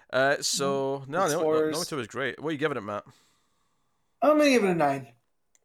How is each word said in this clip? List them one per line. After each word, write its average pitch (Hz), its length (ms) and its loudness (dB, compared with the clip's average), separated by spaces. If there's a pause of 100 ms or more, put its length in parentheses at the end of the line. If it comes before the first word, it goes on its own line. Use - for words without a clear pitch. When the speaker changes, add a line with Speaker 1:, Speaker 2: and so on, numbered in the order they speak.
(120)
Speaker 1:
Uh, 139 300 2
so 139 600 -2
Speaker 2:
Mm-hmm. 135 80 -14
Speaker 1:
no, 165 80 -2
no, 190 80 2
no, 143 60 2
Speaker 2:
Explorers. 156 440 0
Speaker 1:
Naruto 170 200 -6
was 120 100 -6
great. 123 340 -6
What 147 80 -6
are - 40 -4
you 147 40 -6
giving 143 200 -2
it, 113 40 -6
Matt? 101 220 -8 (1160)
Speaker 2:
I'm 302 160 4
gonna 294 120 6
give 240 140 4
it 190 80 2
a 175 40 2
nine. 139 320 0 (580)